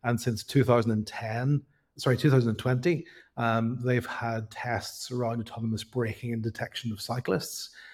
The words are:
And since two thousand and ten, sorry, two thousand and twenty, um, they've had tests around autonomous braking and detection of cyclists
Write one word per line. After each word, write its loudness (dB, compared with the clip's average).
And 2
since -2
two 4
thousand 6
and 2
ten, -2
sorry, 4
two 4
thousand 6
and -2
twenty, 0
um, 0
they've 2
had -6
tests -6
around -2
autonomous -4
braking -4
and -4
detection -6
of -8
cyclists -4